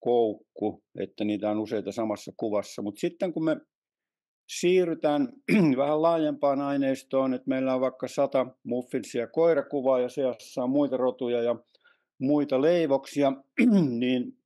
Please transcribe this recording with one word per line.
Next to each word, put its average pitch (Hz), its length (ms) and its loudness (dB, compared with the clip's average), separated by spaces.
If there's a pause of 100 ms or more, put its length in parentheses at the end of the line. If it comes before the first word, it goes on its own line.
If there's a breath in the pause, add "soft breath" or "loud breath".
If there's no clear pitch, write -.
koukku, 110 800 0 (160)
että 95 240 -8
niitä 107 280 -2
on 104 80 -2
useita 107 320 -4
samassa 110 460 -6
kuvassa. 104 440 -4
Mut 104 160 -8
sitten 175 360 -4
kun 160 100 -4
me 156 140 0 (920)
siirrytään 165 800 0 (240)
<clears throat> 160 300 4
vähän 151 200 2
laajempaan 151 600 0
aineistoon, 135 720 -2
että 127 160 -6
meillä 131 260 0
on 127 60 -2
vaikka 127 260 -4
sata 135 380 0 (180)
muffinsia 120 640 -4
koirakuvaa 139 720 0
ja 123 100 -2
seassa 127 540 -4
on 123 60 -2
muita 135 280 0
rotuja 123 440 -2
ja 120 140 0 (640 soft breath)
muita 143 420 0
leivoksia, 143 720 2 (320)
<clears throat> 160 340 4
niin 127 460 -2